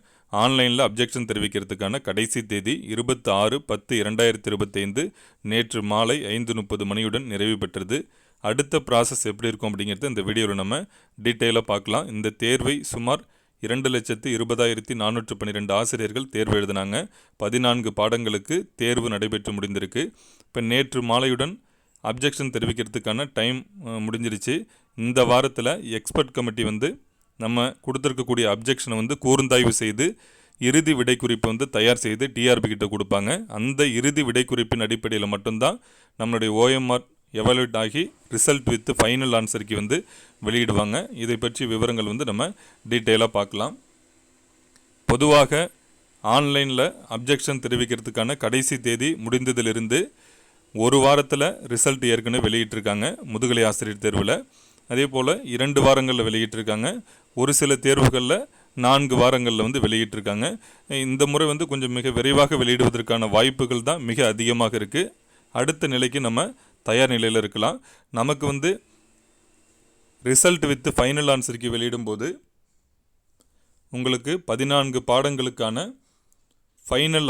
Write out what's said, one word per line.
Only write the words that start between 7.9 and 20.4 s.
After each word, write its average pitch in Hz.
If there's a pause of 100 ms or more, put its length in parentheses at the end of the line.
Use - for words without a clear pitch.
அடுத்த 139
ப்ராசஸ் 120
எப்படி 113
இருக்கும் 107
அப்படிங்கிறத 101
இந்த 101
வீடியோல 107
நம்ம 117 (360)
டீட்டெயிலா 113
பார்க்கலாம். 104
இந்த 107 (100)
தேர்வை 131 (160)
சுமார் 123 (400)
இரண்டு 127
லட்சத்து 113 (120)
இருபதாயிரத்தி 117
நானூற்று 110
பன்னிரெண்டு 104
ஆசிரியர்கள் 117
தேர்வு 107
எழுதினாங்க. 98 (420)
பதினான்கு 120 (100)
பாடங்களுக்கு 113 (240)
தேர்வு 120 (100)
நடைபெற்று 107
முடிந்திருக்கு. 98 (440)